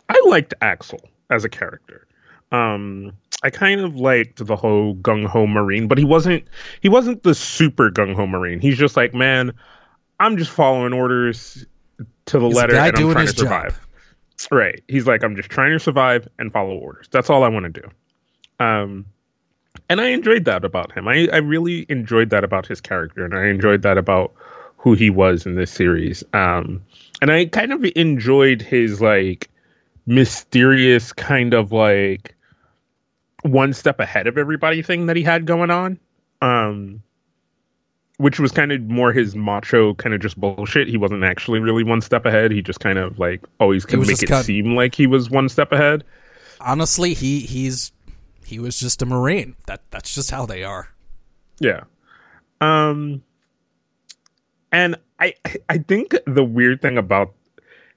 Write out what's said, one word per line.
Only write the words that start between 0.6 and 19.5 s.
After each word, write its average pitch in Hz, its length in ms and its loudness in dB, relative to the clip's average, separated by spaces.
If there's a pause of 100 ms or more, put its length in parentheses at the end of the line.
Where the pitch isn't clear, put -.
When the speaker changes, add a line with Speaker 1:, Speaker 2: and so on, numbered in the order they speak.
Speaker 1:
Axel - 400 -4 (300)
as 113 140 -2
a 113 40 -6
character. - 580 -14 (460)
Um, 101 600 -4 (300)
I 135 80 -2
kind 196 300 0
of 170 160 -6
liked 123 500 0
the 107 100 -2
whole 104 400 0
gung-ho 107 500 0
Marine, 104 420 0
but 127 100 4
he 147 60 4
wasn't, 160 400 2 (360)
he 196 80 2
wasn't 240 360 2
the 170 100 6
super - 560 0
gung-ho 98 360 -2
Marine. 90 340 -4
He's 127 180 0
just 143 180 2
like, 123 180 0
"Man, 127 380 0 (680)
I'm 214 160 2
just 165 140 -4
following 131 420 2
orders 123 720 -4 (640)
to 147 120 2
the 120 80 4
Speaker 2:
He's 117 80 2
a - 60 4
Speaker 1:
letter, 120 140 4
Speaker 2:
guy 151 140 4
Speaker 1:
and 113 80 0
I'm 117 60 4
Speaker 2:
doing 160 120 2
Speaker 1:
trying - 120 2
Speaker 2:
his 104 80 -2
Speaker 1:
to - 60 -4
survive." 95 320 -2
Speaker 2:
job. - 60 -8 (720)
Speaker 1:
Right. 117 360 0
He's 131 200 -2
like, 117 180 2
"I'm 107 100 -4
just 95 140 -10
trying 139 240 0
to 160 80 0
survive 127 480 0 (100)
and 113 140 -8
follow 95 240 -4
orders. 69 340 -16
That's 127 200 0
all 139 120 6
I 120 60 4
wanna 101 220 -4
do." - 120 -18 (800)
Um, 101 460 -2 (840)